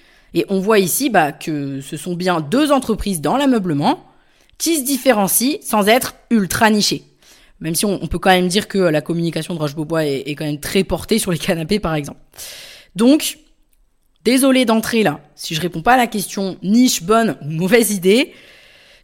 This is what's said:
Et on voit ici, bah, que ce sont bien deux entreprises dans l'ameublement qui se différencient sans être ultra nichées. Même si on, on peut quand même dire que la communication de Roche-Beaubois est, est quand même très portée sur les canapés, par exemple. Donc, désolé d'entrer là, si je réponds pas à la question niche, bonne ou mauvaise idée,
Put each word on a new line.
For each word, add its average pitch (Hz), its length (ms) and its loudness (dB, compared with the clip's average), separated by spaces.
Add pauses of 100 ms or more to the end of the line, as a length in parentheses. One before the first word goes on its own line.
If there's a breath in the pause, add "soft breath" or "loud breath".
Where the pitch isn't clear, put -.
(340 soft breath)
Et 170 160 0
on 190 100 0
voit 214 180 4
ici, 196 300 0
bah, 165 240 2
que 143 480 -6
ce 143 160 -12
sont 175 200 -8
bien 175 260 -2
deux 262 300 0
entreprises 202 500 -2
dans 165 160 0
l'ameublement 220 680 0 (540 soft breath)
qui 330 180 -2
se 269 80 -2
différencient 240 800 0
sans 208 260 0
être 254 260 2 (140)
ultra 214 400 2
nichées. 208 360 0 (560 soft breath)
Même 160 140 -4
si 185 120 -2
on, 190 180 -4
on - 20 -6
peut 170 120 -4
quand 190 140 4
même 180 160 4
dire 196 200 -2
que - 80 -4
la 165 240 2
communication 165 540 -4
de 160 60 -6
Roche-Beaubois 156 440 -2
est, 139 240 -4
est 147 60 -4
quand 156 100 -8
même 147 160 -4
très 190 240 0
portée 196 340 -2
sur 202 140 -2
les 156 60 -2
canapés, 170 420 -2
par 165 140 -2
exemple. 147 260 -6 (760 loud breath)
Donc, 262 420 4 (840)
désolé 254 400 4
d'entrer 220 380 0
là, 156 180 0 (140)
si - 200 -12
je 156 60 -6
réponds 170 220 -6
pas 240 120 4
à - 20 4
la 240 100 4
question 196 560 -6
niche, 226 400 4
bonne 214 400 2
ou 143 80 -10
mauvaise 190 420 2
idée, 202 400 2 (720 soft breath)